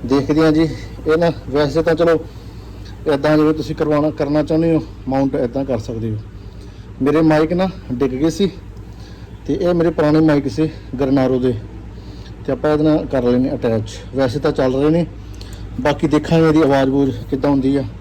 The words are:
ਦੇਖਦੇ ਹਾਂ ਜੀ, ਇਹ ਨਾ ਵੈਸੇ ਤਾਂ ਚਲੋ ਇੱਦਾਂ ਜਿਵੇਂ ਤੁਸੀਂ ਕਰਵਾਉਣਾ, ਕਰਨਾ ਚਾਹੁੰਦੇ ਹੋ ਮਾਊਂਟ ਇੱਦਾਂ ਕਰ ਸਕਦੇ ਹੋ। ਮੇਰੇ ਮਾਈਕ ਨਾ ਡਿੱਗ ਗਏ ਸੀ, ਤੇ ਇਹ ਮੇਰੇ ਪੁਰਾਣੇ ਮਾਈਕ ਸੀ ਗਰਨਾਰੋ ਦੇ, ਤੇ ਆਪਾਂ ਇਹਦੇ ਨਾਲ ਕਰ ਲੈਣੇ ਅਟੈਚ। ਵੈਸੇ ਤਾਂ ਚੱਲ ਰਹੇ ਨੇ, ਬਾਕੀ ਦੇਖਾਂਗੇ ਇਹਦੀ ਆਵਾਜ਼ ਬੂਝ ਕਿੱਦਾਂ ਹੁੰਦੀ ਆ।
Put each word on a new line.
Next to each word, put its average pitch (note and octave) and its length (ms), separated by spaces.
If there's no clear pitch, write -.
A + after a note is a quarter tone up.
ਦੇਖਦੇ C#3+ 340
ਹਾਂ D#3+ 120
ਜੀ, D#3+ 100
ਇਹ D#3 560
ਨਾ E3+ 120
ਵੈਸੇ D3 320
ਤਾਂ E3 120
ਚਲੋ E3 240
ਇੱਦਾਂ D3+ 240
ਜਿਵੇਂ D3+ 180
ਤੁਸੀਂ D3+ 220
ਕਰਵਾਉਣਾ, D3+ 340
ਕਰਨਾ D3+ 320
ਚਾਹੁੰਦੇ E3 320
ਹੋ D3+ 80
ਮਾਊਂਟ C3+ 260
ਇੱਦਾਂ C3+ 300
ਕਰ C3 140
ਸਕਦੇ A2+ 320
ਹੋ। G#2+ 60
ਮੇਰੇ D3 200
ਮਾਈਕ D#3 300
ਨਾ F#3 160
ਡਿੱਗ B2+ 180
ਗਏ C#3 200
ਸੀ, F#3+ 200
ਤੇ C#3 140
ਇਹ F3 140
ਮੇਰੇ E3+ 160
ਪੁਰਾਣੇ D#3 300
ਮਾਈਕ C#3+ 280
ਸੀ D3+ 220
ਗਰਨਾਰੋ C3 380
ਦੇ, B2 160
ਤੇ C#3 60
ਆਪਾਂ D3+ 200
ਇਹਦੇ D3+ 120
ਨਾਲ D#3 220
ਕਰ C3 160
ਲੈਣੇ B2 320
ਅਟੈਚ। A2+ 440
ਵੈਸੇ C3+ 240
ਤਾਂ D3 140
ਚੱਲ C3 220
ਰਹੇ C#3+ 160
ਨੇ, E3 160
ਬਾਕੀ D3 280
ਦੇਖਾਂਗੇ D#3+ 400
ਇਹਦੀ D#3 140
ਆਵਾਜ਼ C3+ 280
ਬੂਝ C#3 200
ਕਿੱਦਾਂ C#3+ 200
ਹੁੰਦੀ C3+ 260
ਆ। C3+ 80